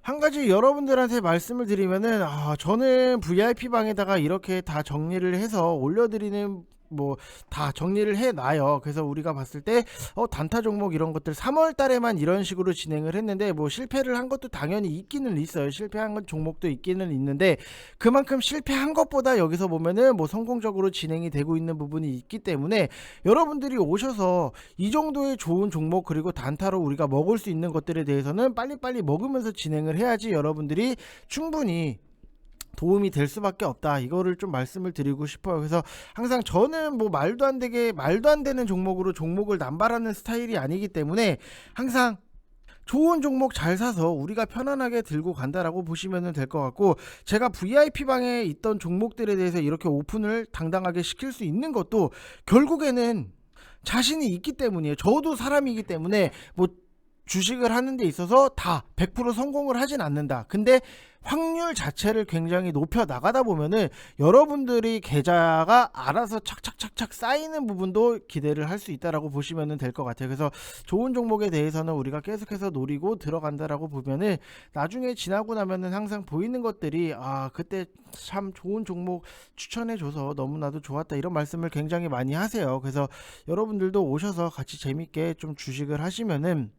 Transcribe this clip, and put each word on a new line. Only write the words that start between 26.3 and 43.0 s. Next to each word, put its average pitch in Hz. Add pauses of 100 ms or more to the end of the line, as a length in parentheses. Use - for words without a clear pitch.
단타로 185
우리가 147
먹을 156
수 208
있는 165
것들에 160
대해서는 143
빨리빨리 254
먹으면서 220
진행을 156
해야지 226
여러분들이 151 (320)
충분히 214 (760)
도움이 196
될 143
수밖에 196
없다. 147
이거를 175
좀 196
말씀을 160
드리고 143
싶어요. 170
그래서 156 (300)
항상 240
저는 294
뭐 220
말도 180
안 269
되게, 240
말도 175
안 302
되는 254
종목으로 185
종목을 185
남발하는 214
스타일이 226
아니기 170
때문에 175 (360)
항상 247 (680)
좋은 311